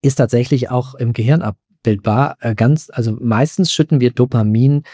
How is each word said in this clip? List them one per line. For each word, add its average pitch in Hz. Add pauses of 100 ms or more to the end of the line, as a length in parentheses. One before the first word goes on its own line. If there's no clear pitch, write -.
ist 139
tatsächlich 123
auch 123
im 117
Gehirn 135
abbildbar. 107
Äh, 113
ganz, 123
also 113
meistens 127
schütten 151
wir 123
Dopamin 123 (100)